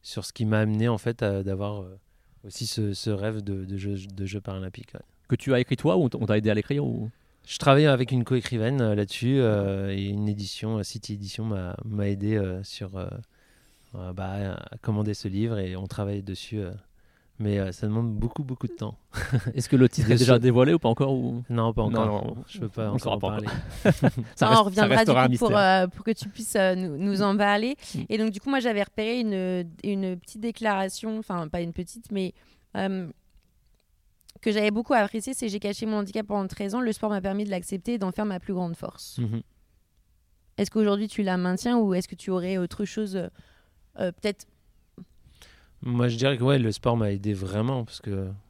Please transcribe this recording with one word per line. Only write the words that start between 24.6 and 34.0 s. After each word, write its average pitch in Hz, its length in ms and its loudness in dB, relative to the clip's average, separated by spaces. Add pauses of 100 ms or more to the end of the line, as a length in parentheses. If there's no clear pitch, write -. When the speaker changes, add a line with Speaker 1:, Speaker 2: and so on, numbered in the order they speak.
Speaker 3:
on - 40 6
reviendra 185 300 4
Speaker 2:
ça - 40 8
restera 127 280 6
Speaker 3:
du 123 120 4
coup 240 60 4
Speaker 2:
un - 20 4
mystère. - 20 -
Speaker 3:
pour, 208 80 4
euh, 190 300 6
pour - 180 -12
que 226 60 0
tu - 180 -4
puisses, - 260 -10
euh, 190 200 4
nous, 180 220 -4
nous 196 240 0
en 202 160 4
parler. 208 380 2 (200)
Speaker 2:
Mm. - 40 -2 (100)
Speaker 3:
Et 220 80 0
donc, 220 140 0
du 190 100 -10
coup, 277 80 -6
moi, 277 100 2
j'avais 220 240 0
repéré 226 380 -4
une, 185 440 -2 (180)
une 190 360 -2
petite - 220 -16
déclaration, 220 760 -2
enfin, 175 300 -6
pas 175 140 -4
une 170 120 -6
petite, - 380 -12
mais, 185 220 -4 (440)
euh, 190 300 -2 (1300)